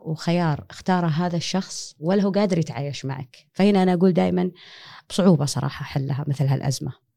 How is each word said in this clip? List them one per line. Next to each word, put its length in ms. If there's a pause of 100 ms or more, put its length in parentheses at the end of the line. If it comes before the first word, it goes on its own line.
وخيار 680
اختاره 360
هذا 300
الشخص 640
ولا 220
هو 80
قادر 280
يتعايش 460
معك. 320 (160)
فهنا 300
أنا 100
أقول 200
دائما 380 (600)
بصعوبة 340
صراحة 400
حلها 440
مثل 180
هالأزمة 460 (240)